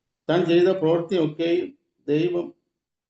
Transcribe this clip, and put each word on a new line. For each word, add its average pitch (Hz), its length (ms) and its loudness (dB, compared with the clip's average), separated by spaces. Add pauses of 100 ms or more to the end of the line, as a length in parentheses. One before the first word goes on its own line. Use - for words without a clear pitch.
(300)
താൻ 175 160 2
ചെയ്ത 175 220 4
പ്രവൃത്തിയൊക്കെയും 170 1080 -2 (300)
ദൈവം 175 460 -2 (560)